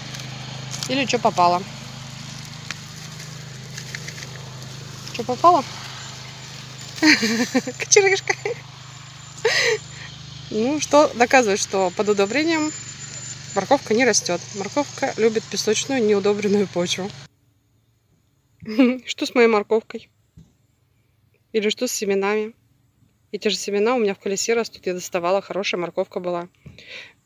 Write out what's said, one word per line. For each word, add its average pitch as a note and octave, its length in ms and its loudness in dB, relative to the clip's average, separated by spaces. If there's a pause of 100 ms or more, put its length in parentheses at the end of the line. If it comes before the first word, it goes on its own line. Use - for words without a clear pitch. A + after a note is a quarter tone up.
(880)
Или C4 180 0
чё B3 120 0
попало. F3+ 460 4 (3500)
Чё A#3+ 100 -6
попало? C4 400 6 (1400)
<laughs> D#4 80 8 (720)
Кочерышка. G4 560 4 (2250)
Ну, B3 280 2
что C#4+ 360 6
доказывает, A#3 440 4
что F#3+ 380 0
под G3+ 120 0
удобрением D4+ 640 2 (840)
морковка G#3+ 400 2
не B3+ 100 6
растёт. F#3+ 340 2 (140)
Морковка B3+ 640 -2
любит A3 280 2
песочную, A3 600 0
неудобренную G3+ 640 4
почву. F3+ 420 -2 (1500)
<laughs> A#3+ 440 2
Что - 200 -4
с - 80 -8
моей A#3 140 8
морковкой? A3 640 0 (1400)
Или G#3+ 180 2
что A#3+ 180 0
с - 40 -4
семенами? G#3 640 0 (800)
Эти G#3+ 160 -4
же G3 80 2
семена G#3 400 2
у B3+ 40 2
меня G3+ 140 2
в F#3 60 -8
колесе G3 340 -2
растут. A#3 320 -2
Я F#3 80 0
доставала, F3+ 480 0
хорошая F#3 400 -4
морковка F#3 380 -4
была. F3 280 -4 (800)